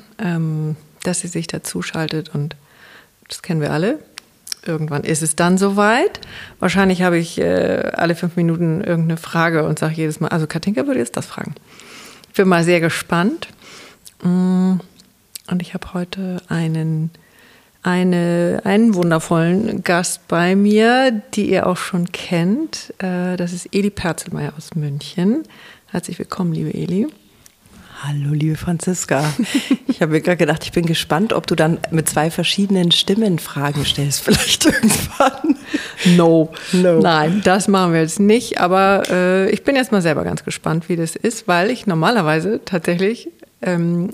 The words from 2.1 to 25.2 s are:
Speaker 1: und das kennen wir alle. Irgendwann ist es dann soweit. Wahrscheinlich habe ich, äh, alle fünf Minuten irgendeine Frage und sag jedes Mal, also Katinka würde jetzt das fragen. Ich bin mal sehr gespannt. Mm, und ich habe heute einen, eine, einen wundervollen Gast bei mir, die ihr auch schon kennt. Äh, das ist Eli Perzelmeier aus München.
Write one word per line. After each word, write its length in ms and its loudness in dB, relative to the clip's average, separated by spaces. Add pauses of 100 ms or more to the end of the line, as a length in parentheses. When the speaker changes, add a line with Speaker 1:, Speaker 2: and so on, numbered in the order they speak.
Speaker 1:
und 220 -4 (720)
das 140 -14
kennen 200 -4
wir 100 -2
alle. 280 -2 (680)
Irgendwann 380 -4
ist 200 -2
es 120 -4
dann 220 4
soweit. 640 2 (400)
Wahrscheinlich 420 2
habe 160 2
ich, 220 -4
äh, 560 0
alle 180 0
fünf 220 -4
Minuten 460 0
irgendeine 360 0
Frage 460 0
und 160 -2
sag 160 -2
jedes 240 -4
Mal, 100 -2
also 180 -2
Katinka 380 -2
würde 140 0
jetzt 180 -4
das 80 -6
fragen. 300 -10 (720)
Ich 80 -20
bin 120 4
mal 160 4
sehr 180 4
gespannt. 680 -2 (720)
Mm, 520 2 (760)
und 120 -2
ich 120 -10
habe 200 -12
heute 560 -6
einen, 600 -2 (760)
eine, 840 2
einen 300 4
wundervollen 880 0
Gast 440 -2
bei 300 2
mir, 540 4 (220)
die 160 0
ihr 160 2
auch 120 0
schon 340 -4
kennt. 880 -2
Äh, 380 -4
das 160 -4
ist 200 -10
Eli 160 2
Perzelmeier 680 -6
aus 180 -12
München. 680 -2 (440)